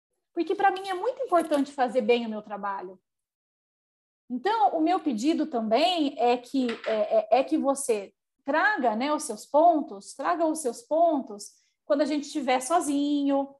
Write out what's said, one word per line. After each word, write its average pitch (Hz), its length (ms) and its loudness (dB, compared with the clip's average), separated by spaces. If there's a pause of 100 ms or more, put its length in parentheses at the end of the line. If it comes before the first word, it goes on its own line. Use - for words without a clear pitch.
(340)
porque 339 200 -4
para 392 160 2
mim 381 180 -4
é 381 60 -4
muito 453 300 -4
importante 330 480 0
fazer 254 300 0
bem 233 260 2
o - 20 -6
meu 214 140 -8
trabalho. 196 560 -8 (1300)
Então, 370 460 2
o - 20 0
meu 349 200 2
pedido 294 480 0
também 269 720 0
é 240 180 4
que, 254 300 -2 (180)
é, 220 520 2
é, - 20 6
é 269 40 4
que 302 140 -2
você 247 560 -2 (320)
traga, 302 500 0
né, 269 160 -2
os 302 120 -2
seus 214 200 -10
pontos, 294 720 2
traga 320 320 -2
os 320 140 0
seus 233 240 -6
pontos 294 680 0 (340)
quando 294 180 0
a 294 40 0
gente 285 200 -2
estiver 254 360 -2
sozinho, 285 1000 0